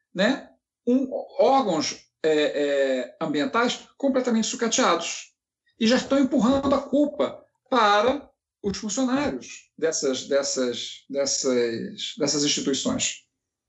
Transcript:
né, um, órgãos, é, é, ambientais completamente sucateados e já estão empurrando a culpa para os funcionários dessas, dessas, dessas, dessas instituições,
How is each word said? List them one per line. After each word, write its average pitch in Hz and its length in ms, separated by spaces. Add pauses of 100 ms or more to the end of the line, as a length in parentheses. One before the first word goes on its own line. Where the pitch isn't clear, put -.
(120)
né, 220 380 (380)
um, 262 200 (300)
órgãos, 208 640 (240)
é, 156 60
é, 143 880
ambientais 151 600 (160)
completamente 247 500
sucateados 220 840 (440)
e 226 80
já 254 120
estão - 200
empurrando 269 560
a 262 80
culpa - 600 (260)
para 226 600 (320)
os 196 160
funcionários 247 1000
dessas, 143 480
dessas, 131 840
dessas, 127 1080
dessas 147 280
instituições, - 800 (440)